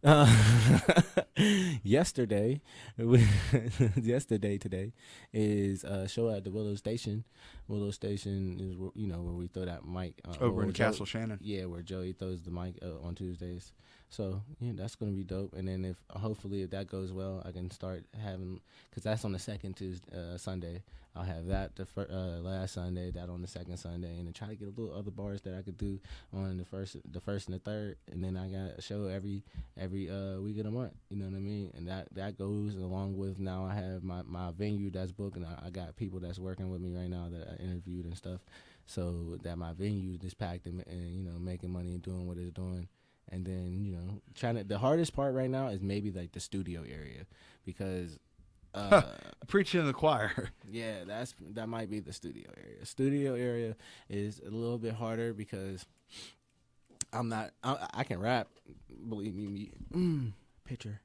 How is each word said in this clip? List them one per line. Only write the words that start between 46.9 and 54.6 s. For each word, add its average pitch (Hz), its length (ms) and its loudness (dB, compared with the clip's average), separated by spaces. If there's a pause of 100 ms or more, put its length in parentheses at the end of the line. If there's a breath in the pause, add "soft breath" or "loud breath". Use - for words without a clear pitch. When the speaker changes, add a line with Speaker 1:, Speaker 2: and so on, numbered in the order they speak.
Speaker 1:
because, 90 540 -4 (560)
uh, 147 280 6 (220)
Speaker 2:
<laughs> - 220 -16
Preaching 190 340 4
to 151 60 4
the 135 80 2
choir. 113 540 2 (100)
<laughs> 104 120 -18
Speaker 1:
Yeah, 110 360 -6
that's, 113 280 -8 (180)
that 110 160 -6
might 113 200 -6
be 104 120 -4
the - 120 -12
studio 57 440 -12
area. - 280 -16
Studio 139 500 2
area 117 420 -2 (340 loud breath)
is 101 340 -4
a 98 60 -10
little 117 280 -2